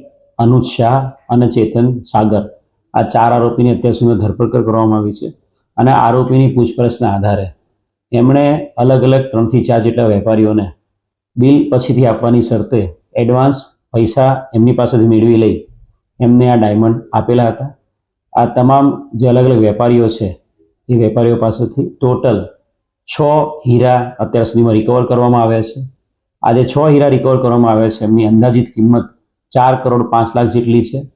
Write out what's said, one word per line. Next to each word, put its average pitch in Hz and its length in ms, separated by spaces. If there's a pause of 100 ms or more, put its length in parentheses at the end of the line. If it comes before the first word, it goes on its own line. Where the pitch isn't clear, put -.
(400)
અનુજ 120 260 (100)
શાહ 123 220 (360)
અને 120 220
ચેતન 120 320 (240)
સાગર, 107 320 (500)
આ 110 100 (100)
ચાર 117 200
આરોપીની 120 420
અત્યાર 120 220
સુધીમાં 117 260
ધરપકડ 110 420
કરવામાં 110 360
આવી 104 180
છે. - 100 (480)
અને 123 160
આરોપીની 127 640
પૂછપરછના 120 580
આધારે 98 340 (640)
એમણે 131 320 (340)
અલગ 127 300
અલગ 131 220
ત્રણથી 113 360
ચાર 117 180
જેટલા 117 280
વેપારીઓને 107 540 (720)
બિલ 135 220 (100)
પછીથી 127 420
આપવાની 117 400
શરતે 127 320 (400)
એડવાન્સ 127 360 (360)
પૈસા 117 380 (260)
એમની 117 220
પાસેથી 113 340
મેળવી 113 300
લઈ 107 140 (600)
એમને 123 300
આ 120 100
ડાયમંડ 113 420 (160)
આપેલા 120 340
હતા. 139 200 (640)
આ 120 220
તમામ 135 300 (340)
જે 123 120
અલગ 127 160
અલગ 117 180
વેપારીઓ 120 420 (100)
છે, 98 120 (600)
એ 123 120
વેપારીઓ 117 420
પાસેથી 113 460
ટોટલ 123 500 (680)
છ - 80 (500)
હીરા 123 340 (240)
અત્યાર 110 260
સુધીમાં 117 280
રિકવર 120 320
કરવામાં 120 340
આવ્યા 110 260
છે. 135 120 (640)
આ 117 120
જે 127 100
છ 127 100 (180)
હીરા 143 220
રિકવર 131 260
કરવામાં 120 320
આવ્યા 110 220
છે, 110 100
એમની 110 260
અંદાજિત 120 400
કિંમત 120 340 (480)
ચાર 131 260
કરોડ 120 240 (100)
પાંચ 113 220
લાખ 120 180
જેટલી 117 340
છે. 139 120 (160)